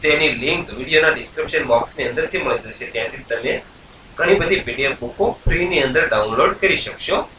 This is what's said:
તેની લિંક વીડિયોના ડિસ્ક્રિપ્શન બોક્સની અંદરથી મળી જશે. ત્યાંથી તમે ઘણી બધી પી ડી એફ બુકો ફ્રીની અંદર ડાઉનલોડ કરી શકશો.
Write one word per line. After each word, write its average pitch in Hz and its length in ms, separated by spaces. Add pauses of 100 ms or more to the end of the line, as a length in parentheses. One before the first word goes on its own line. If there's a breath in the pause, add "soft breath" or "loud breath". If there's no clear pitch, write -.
તેની 151 260
લિંક 139 440
વીડિયોના 156 360
ડિસ્ક્રિપ્શન 156 560
બોક્સની 120 400
અંદરથી 160 340
મળી 123 200
જશે. 110 260
ત્યાંથી 113 340
તમે 117 440 (540)
ઘણી 175 180
બધી 170 260
પી 120 140
ડી 135 80
એફ 135 180
બુકો 120 380 (100)
ફ્રીની 175 340
અંદર 127 260
ડાઉનલોડ 113 440
કરી 180 240
શકશો. - 520 (100)